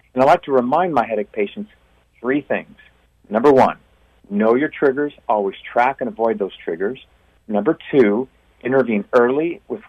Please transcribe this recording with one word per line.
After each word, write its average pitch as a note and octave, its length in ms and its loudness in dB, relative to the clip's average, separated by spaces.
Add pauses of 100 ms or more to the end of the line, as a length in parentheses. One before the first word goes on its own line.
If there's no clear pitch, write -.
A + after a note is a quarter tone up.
(140)
And B2+ 100 2
I - 20 6
like E3+ 180 4
to C#3+ 100 -2
remind D3 400 2
my A#2 120 2
headache G#2+ 280 -4
patients G#2 360 -6 (520)
three C3+ 200 -2
things. - 340 -6 (540)
Number A#2+ 220 4
one, G#2+ 260 4 (520)
know A2 260 2
your D3+ 140 0
triggers, C#3+ 420 -2 (160)
always G#2 280 -2 (160)
track B2 280 0
and B2+ 80 -6
avoid A2 320 -4
those F#2+ 240 -6
triggers. F#2+ 340 -6 (520)
Number G#3+ 280 -2 (140)
two, C#3 380 2 (320)
intervene A#2 500 0
early C3+ 560 0
with A2+ 220 -10